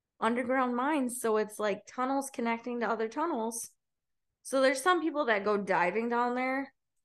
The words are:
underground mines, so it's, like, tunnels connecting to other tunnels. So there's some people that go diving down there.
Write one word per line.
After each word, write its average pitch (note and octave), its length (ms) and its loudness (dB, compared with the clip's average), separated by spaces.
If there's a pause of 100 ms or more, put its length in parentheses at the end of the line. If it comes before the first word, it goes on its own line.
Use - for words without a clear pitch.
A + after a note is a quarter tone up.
(200)
underground B3 560 0
mines, B3+ 440 0
so A3 180 2
it's, G#3+ 200 -4
like, G#3 280 -2
tunnels C4+ 440 -2
connecting A#3 500 -4
to A3 80 0
other A3+ 200 0
tunnels. A#3 640 -4 (720)
So C4+ 180 0
there's C4+ 180 4
some F4+ 220 4
people D4 240 0
that G#3 180 2
go G#3 120 2
diving F#3+ 540 2
down A#3+ 260 0
there. C4 360 -2 (320)